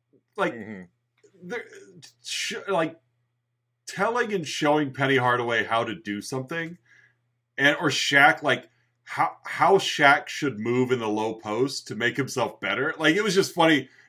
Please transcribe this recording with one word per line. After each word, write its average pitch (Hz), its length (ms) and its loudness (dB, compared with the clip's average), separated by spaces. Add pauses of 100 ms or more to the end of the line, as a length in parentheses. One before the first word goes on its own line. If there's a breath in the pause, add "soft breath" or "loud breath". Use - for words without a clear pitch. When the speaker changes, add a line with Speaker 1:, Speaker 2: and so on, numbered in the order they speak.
(360)
Speaker 1:
like, 175 200 -2
Speaker 2:
Mm-hmm. 117 920 -18
Speaker 1:
they're 226 180 -10 (580)
sh-, - 320 -8 (120)
like, 165 320 -2 (880)
telling 226 460 -2
and 170 140 -4
showing 147 440 0
Penny 135 260 0
Hardaway 120 460 0
how 113 200 0
to 110 100 -6
do 101 280 -8
something, 165 560 -8 (800 soft breath)
and, 143 220 4
or 156 100 0
Shaq, 143 520 4
like, 127 260 -2 (360)
how, - 300 -4 (100)
how 175 340 4
Shaq 147 500 4
should 127 320 -4
move 120 320 0
in 127 80 2
the 110 80 -4
low 107 280 -2
post 120 540 -4
to 131 60 -10
make 117 220 -2
himself 123 420 -4
better. 123 380 -2
Like, 156 180 2
it 208 80 2
was 196 120 0
just 190 180 2
funny 160 360 2 (200 soft breath)